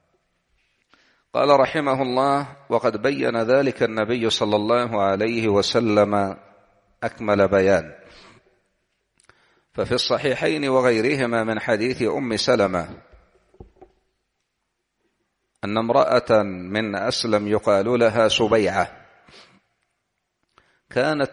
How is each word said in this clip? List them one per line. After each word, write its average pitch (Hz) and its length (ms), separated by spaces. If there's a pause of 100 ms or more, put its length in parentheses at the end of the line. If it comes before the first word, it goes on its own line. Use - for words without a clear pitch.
(1300)
قال 135 260
رحمه 135 420
الله: 135 460 (220)
"وقد 113 320
بين 131 360
ذلك 127 460
النبي 110 460
صلى 107 260
الله 113 460
عليه 110 460
وسلم 104 920 (680)
أكمل 104 440
بيان، 95 460 (1800)
ففي 107 140
الصحيحين 139 800
وغيرهما 123 720
من 110 160
حديث 120 420
أم 113 360
سلمة 98 520 (2750)
أن 104 140
امرأة 117 680
من 98 520
أسلم 104 520
يقال 107 520
لها 113 280
سبيعة 104 800 (1800)
كانت 143 440